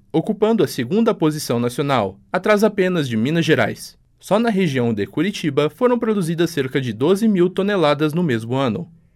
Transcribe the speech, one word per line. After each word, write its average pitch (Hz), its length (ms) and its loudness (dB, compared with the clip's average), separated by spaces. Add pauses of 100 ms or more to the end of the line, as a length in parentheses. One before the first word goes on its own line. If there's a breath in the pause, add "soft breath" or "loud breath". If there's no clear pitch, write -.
(120)
ocupando 214 500 2
a 131 60 2
segunda 196 460 0
posição 151 440 -2
nacional, 120 600 -2 (120)
atrás 208 320 0
apenas 185 460 0
de 117 80 -4
Minas 139 300 0
Gerais. 127 500 0 (220)
Só 196 200 0
na 233 120 0
região 135 420 0
de 101 140 -2
Curitiba 147 640 -2
foram 247 280 0
produzidas 175 520 0
cerca 135 280 -4
de 123 140 -2
doze 185 340 0
mil 185 220 4
toneladas 160 640 0
no 175 120 0
mesmo 117 300 -2
ano. 131 360 -2 (260)